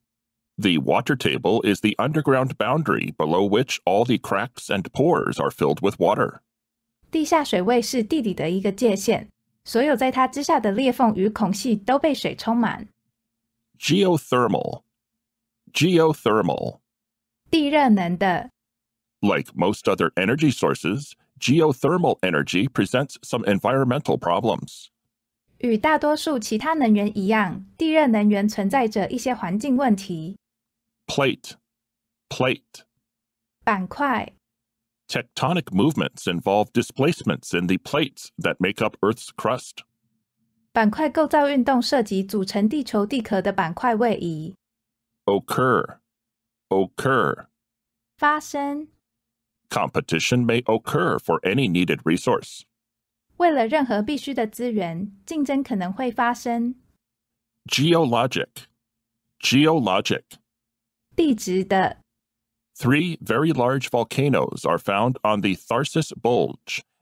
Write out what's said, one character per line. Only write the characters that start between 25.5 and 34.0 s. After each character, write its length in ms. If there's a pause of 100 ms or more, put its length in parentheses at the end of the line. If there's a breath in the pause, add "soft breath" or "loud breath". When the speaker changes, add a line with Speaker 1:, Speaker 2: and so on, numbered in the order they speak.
Speaker 2:
与 180
大 200
多 180
数 220
其 200
他 180
能 180
源 240
一 100
样， 380 (120)
地 140
热 160
能 220
源 180
存 220
在 180
着 220
一 80
些 160
环 240
境 180
问 200
题。 420 (720)
Speaker 1:
Plate. 460 (760)
Plate. 520 (800)
Speaker 2:
板 240
块。 460 (720)